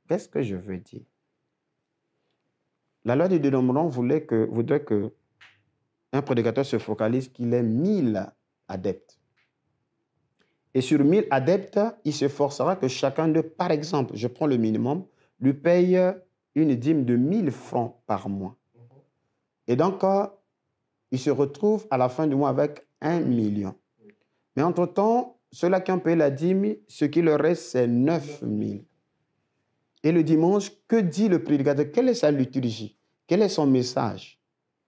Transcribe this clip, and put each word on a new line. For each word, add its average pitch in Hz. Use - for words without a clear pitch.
Qu'est-ce 185
que -
je 101
veux 92
dire ? -
La 117
loi 165
du 185
dénombrement 135
voulait 135
que, 110
voudrait 127
que 104
un 139
prédicateur 120
se 123
focalise 113
qu'il 120
ait 123
mille 120
adeptes. 95
Et 131
sur 143
mille 190
adeptes, 170
il 151
se 139
forcera 143
que 131
chacun 139
d'eux, 156
par 175
exemple, 156
je 107
prends 143
le 135
minimum, 117
lui 135
paye 180
une 147
dîme 135
de 120
mille 160
francs 117
par 101
mois. 98
Et 120
donc, 185
euh, 196
il 127
se 147
retrouve 143
à 135
la 127
fin 156
du 143
mois 139
avec 147
un 165
million. 104
Mais 131
entre-temps, 175
ceux-là 185
qui 185
ont 180
payé 170
la 151
dîme, 190
ce -
qui 147
leur 151
reste, 165
c'est 123
neuf 139
mille. 107
Et 156
le 170
dimanche, 165
que 226
dit 202
le 170
prédicateur ? 143
Quelle 254
est 240
sa 151
liturgie ? 123
Quel 190
est 202
son 160
message ? 123